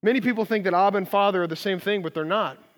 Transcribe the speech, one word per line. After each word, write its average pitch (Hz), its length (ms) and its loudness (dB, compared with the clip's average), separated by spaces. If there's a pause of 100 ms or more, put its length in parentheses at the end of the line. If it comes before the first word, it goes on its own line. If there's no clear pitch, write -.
Many 240 180 2
people 220 240 -2
think 214 220 -2
that 185 80 0
Abba 196 240 4
and 190 100 -2
father 202 360 2
are 170 40 -2
the 170 80 -6
same 190 240 -4
thing, 202 220 -2
but 160 120 -6
they're 156 120 -4
not. 175 320 -2 (200)